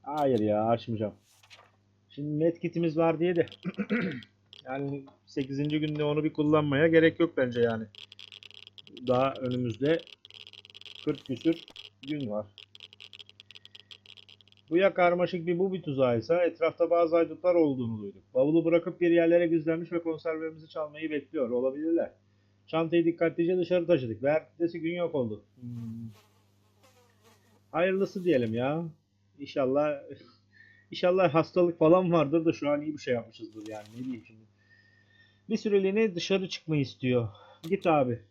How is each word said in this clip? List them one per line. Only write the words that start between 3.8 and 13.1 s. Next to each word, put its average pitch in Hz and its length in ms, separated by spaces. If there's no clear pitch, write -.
<clears throat> - 600
yani 139 400
sekizinci 147 540
günde 151 240
onu 147 200
bir 151 80
kullanmaya 151 560
gerek 160 320
yok 165 160
bence 123 240
yani. 113 240
Daha 131 340
önümüzde 123 580
kırk - 220
küsür 160 380
gün 143 220
var. 104 160